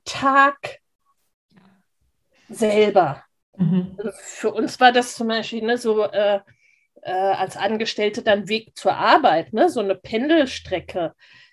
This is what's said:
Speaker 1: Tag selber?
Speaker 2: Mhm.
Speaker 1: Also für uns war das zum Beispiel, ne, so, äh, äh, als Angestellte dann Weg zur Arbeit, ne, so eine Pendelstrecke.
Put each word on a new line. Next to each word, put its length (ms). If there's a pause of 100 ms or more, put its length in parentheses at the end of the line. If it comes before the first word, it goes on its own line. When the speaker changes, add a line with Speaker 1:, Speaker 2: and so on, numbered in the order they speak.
Speaker 1:
Tag 760 (1700)
selber? 720 (360)
Speaker 2:
Mhm. 400
Speaker 1:
Also 200
für 360
uns 260
war 140
das 220
zum 120
Beispiel, 340
ne, 160
so, 280
äh, 340 (640)
äh, 100
als 460
Angestellte 640
dann 260
Weg 300
zur 180
Arbeit, 560
ne, 160
so 140
eine 140
Pendelstrecke. 1200 (380)